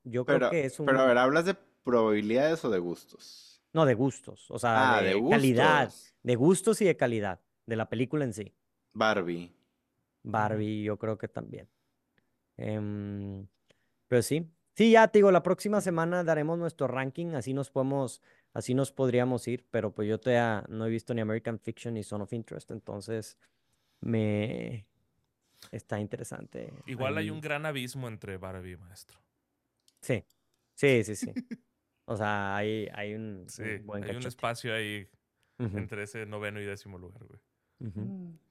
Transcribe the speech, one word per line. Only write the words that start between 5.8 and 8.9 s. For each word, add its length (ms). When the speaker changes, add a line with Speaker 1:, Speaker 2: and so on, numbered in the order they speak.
Speaker 2:
gustos. 360
Speaker 1:
De 140
gustos 440
y 60
de 100
calidad 440
de 100
la 120
película 360
en 80
sí. 220